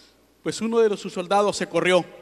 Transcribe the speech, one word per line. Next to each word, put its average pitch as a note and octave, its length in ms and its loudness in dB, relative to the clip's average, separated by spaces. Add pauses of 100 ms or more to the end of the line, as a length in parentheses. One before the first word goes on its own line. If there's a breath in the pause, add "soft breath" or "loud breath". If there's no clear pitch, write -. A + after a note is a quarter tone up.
(420 loud breath)
Pues D#3+ 200 -6
uno A3+ 180 0
de A3+ 80 4
los, G3 140 -2
sus F#3+ 100 -10
soldados G3 460 0
se F#3 100 -4
corrió E3+ 380 2 (160)